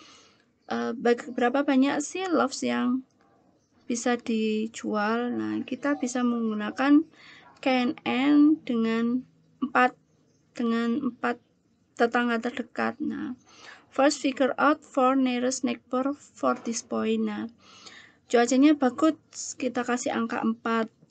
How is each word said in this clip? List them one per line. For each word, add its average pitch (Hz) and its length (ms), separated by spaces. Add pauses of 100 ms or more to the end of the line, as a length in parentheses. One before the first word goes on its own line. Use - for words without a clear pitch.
(760)
eh, 233 240
bag-, 240 400
berapa 254 240
banyak 285 400
sih 359 240
loaves 262 400
yang 240 400 (800)
bisa 240 320
dijual. 220 1120
Nah, 220 320
kita 285 400
bisa 247 240
menggunakan 233 800 (560)
K - 80
N 247 220 (120)
N 294 600
dengan 233 560 (400)
empat, - 320 (640)
dengan 233 560
empat 240 240 (580)
tetangga 240 480
terdekat. 233 560
Nah, - 400 (480)
first 285 320
figure 262 400
out 302 240
four 262 320
nearest 254 480
neighbor 254 480
for 254 480
this 233 240
point. 220 400
Nah, 214 240 (800)
cuacanya 262 480
bagus, - 800
kita 247 320
kasih 240 240
angka 226 320
empat. 226 480 (200)